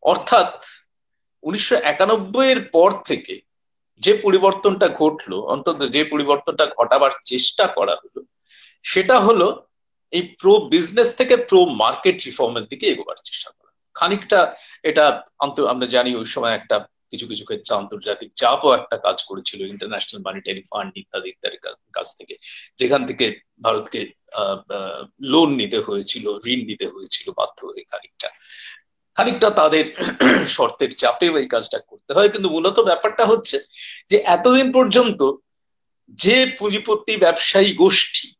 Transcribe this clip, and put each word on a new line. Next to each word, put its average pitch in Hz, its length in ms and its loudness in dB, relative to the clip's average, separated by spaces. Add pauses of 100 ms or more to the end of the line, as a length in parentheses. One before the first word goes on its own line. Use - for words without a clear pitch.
অর্থাৎ - 600 2 (800)
উনিশশো 202 320 -2
একানব্বই 196 720 0
এর 262 180 2
পর 175 260 4 (140)
থেকে - 360 -8 (560)
যে 202 160 2
পরিবর্তনটা 190 720 2
ঘটলো, 156 540 -2
অন্তত 139 460 -4
যে 139 160 0
পরিবর্তনটা 147 640 -2
ঘটাবার 131 460 2 (140)
চেষ্টা - 420 -2
করা - 280 -2
হলো, - 280 -16 (600)
সেটা 190 360 2
হলো 208 460 2 (460)
এই 175 100 -2
pro 190 380 4
business 196 560 0
থেকে 254 220 4
pro 196 280 6
market 131 600 0
রিফর্মের 120 380 -4
দিকে 139 240 -6
এগোবার - 360 -4
চেষ্টা - 360 -14
করা। - 120 -20 (220)
খানিকটা 196 600 0 (280)
এটা 151 400 2 (160)
অন্ত-, 143 260 -2
আমরা 123 220 -2
জানি 123 280 0
ওই 113 100 -6
সময় 117 280 -4
একটা 104 340 -4 (220)
কিছু 90 180 -14
কিছু 101 160 -12
ক্ষেত্রে 107 320 -6
আন্তর্জাতিক 104 600 -8
চাপও 135 380 2
একটা - 240 -2
কাজ - 260 -2
করেছিল, 95 440 -10
international 101 640 -10
monetary 95 300 -10
fund 98 360 -12
ইত্যাদি 95 320 -12
ইত্যাদি - 280 -10
কা-, - 360 -18
কাছ - 240 -10
থেকে, - 180 -20 (420)
যেখান 127 300 0
থেকে 117 320 -4 (240)
ভারতকে, 110 480 -4 (220)
আহ, 98 400 -6
আহ, 95 320 -10 (160)
loan 151 280 2
নিতে 113 300 -2
হয়েছিল, 101 680 -6
ঋণ 123 200 -4
নিতে 101 220 -8
হয়েছিল - 500 -8
বাধ্য - 280 -6
হয়ে - 180 -16
খানিকটা, - 460 -14 (840)
খানিকটা 233 340 2
তাদের 156 360 2 (120)
<clears throat> 139 500 0
শর্তের 131 480 -2
চাপে - 300 0
এই 151 220 0
কাজটা 113 320 -4
করতে - 340 -14
হয়। 202 160 6
কিন্তু 196 200 -4
মূলত 170 300 0
ব্যাপারটা 214 460 2
হচ্ছে - 340 0 (500)
যে 202 80 4
এতদিন 254 540 4
পর্যন্ত 233 600 2 (760)
যে 254 500 2
পুঁজিপতি 214 580 -2
ব্যবসায়ী 190 560 2
গোষ্ঠী - 680 2